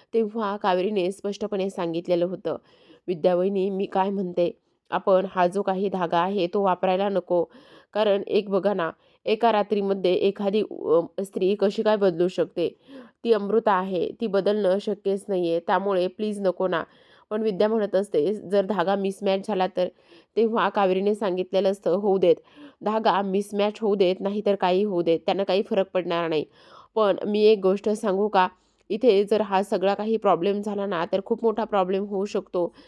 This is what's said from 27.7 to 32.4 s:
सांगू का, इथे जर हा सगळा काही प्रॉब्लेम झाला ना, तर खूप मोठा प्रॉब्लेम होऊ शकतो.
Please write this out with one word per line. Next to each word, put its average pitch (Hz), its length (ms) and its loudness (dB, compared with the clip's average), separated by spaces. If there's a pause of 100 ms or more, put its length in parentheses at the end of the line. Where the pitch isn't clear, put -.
सांगू 208 380 0
का, 190 200 2 (420)
इथे 214 340 4
जर 196 180 2
हा 196 220 0
सगळा 196 300 0
काही 214 240 -2
प्रॉब्लेम 196 440 2
झाला 202 240 -4
ना, 175 200 -4
तर 190 200 -2
खूप 233 180 -4
मोठा 220 200 0
प्रॉब्लेम 196 420 -2
होऊ 202 200 -4
शकतो. 185 500 -4 (120)